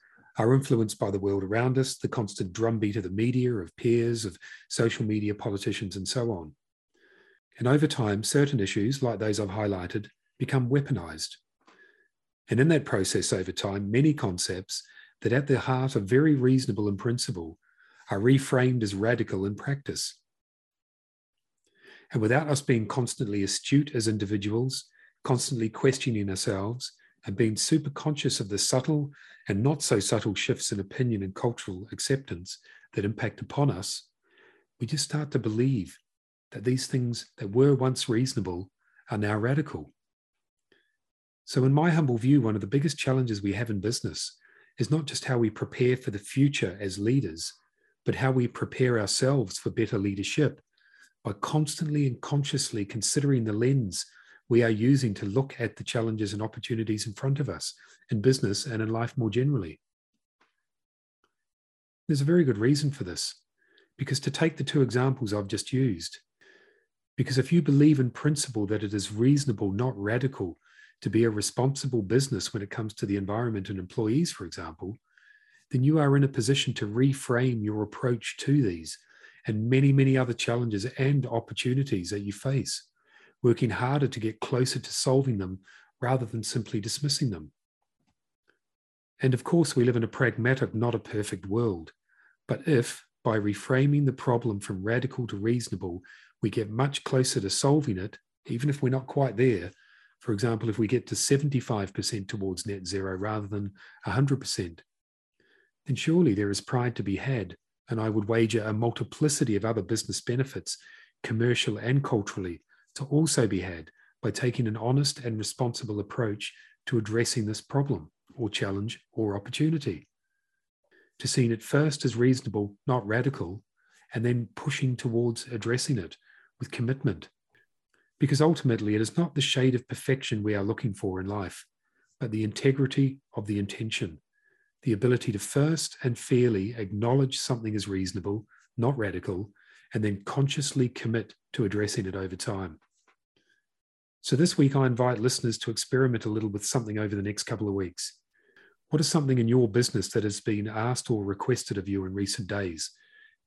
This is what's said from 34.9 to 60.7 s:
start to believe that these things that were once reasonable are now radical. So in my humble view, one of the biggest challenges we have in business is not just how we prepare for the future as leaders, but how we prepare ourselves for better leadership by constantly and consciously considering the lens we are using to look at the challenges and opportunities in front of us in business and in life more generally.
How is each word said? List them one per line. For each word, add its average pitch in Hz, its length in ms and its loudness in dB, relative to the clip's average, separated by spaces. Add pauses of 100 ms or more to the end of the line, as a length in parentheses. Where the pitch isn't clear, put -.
start 147 280 -4
to 135 80 2
believe 113 580 0 (540)
that 104 120 -12
these 127 220 0
things 123 520 -2
that 101 180 -6
were 139 180 8
once 131 340 0
reasonable 101 640 0 (400)
are 110 80 -2
now 104 180 0
radical. 120 560 -2 (1500)
So 127 180 2
in 135 100 6
my 156 160 4
humble 151 280 4
view, 131 240 6
one 110 120 2
of 104 80 -2
the 101 60 -6
biggest 139 300 0
challenges 123 440 0
we 101 120 0
have 113 180 -4
in 101 80 -2
business 104 580 -4 (400)
is - 140 -2
not 156 140 0
just - 200 -8
how 127 140 0
we 113 100 4
prepare 123 480 0
for - 140 -6
the 101 80 -4
future 135 600 0
as 98 200 -4
leaders, 104 540 -2 (520)
but 113 100 0
how 131 160 2
we 127 160 2
prepare 123 520 0
ourselves 123 580 0
for - 140 -4
better 113 260 0
leadership 101 640 0 (640)
by 101 100 -4
constantly 151 720 0
and 123 160 -2
consciously 139 640 -2
considering 131 580 0
the 110 100 -2
lens 117 520 0 (420)
we 120 140 6
are 117 80 6
using 120 420 4
to 98 140 -6
look 131 340 -2
at 113 160 -4
the - 80 -12
challenges 110 500 -2
and 104 80 -4
opportunities 110 640 -4
in 104 60 -8
front 135 260 0
of 131 100 -2
us - 240 -8 (380)
in 104 100 0
business 120 460 2
and 110 140 -4
in 110 80 -2
life 113 280 -2
more 110 140 0
generally. 113 480 0 (2250)